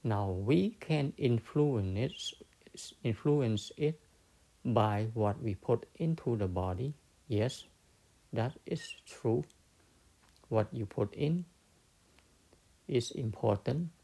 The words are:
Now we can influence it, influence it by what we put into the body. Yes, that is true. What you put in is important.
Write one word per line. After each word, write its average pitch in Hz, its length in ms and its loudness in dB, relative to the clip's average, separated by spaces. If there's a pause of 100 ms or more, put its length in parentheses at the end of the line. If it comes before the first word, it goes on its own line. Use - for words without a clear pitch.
Now 101 280 2
we 139 400 2 (100)
can 147 380 0
influence 117 800 2
it, - 840 -8 (200)
influence 117 760 2
it 156 240 -2 (640)
by 110 500 4
what 104 260 0
we 107 140 -2
put - 320 0 (100)
into 160 400 0
the 101 120 0
body. 92 460 -2 (340)
Yes, 107 360 0 (680)
that 117 200 0 (140)
is - 280 -6 (120)
true. 120 380 0 (1040)
What 110 240 2
you 113 140 -4
put - 280 -2
in 165 300 0 (1400)
is - 240 2
important. 117 760 -2 (140)